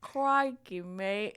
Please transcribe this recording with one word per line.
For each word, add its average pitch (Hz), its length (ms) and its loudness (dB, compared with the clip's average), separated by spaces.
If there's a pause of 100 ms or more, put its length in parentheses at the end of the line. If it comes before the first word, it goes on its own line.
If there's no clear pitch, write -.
Crikey, 269 800 0
mate. 190 540 -4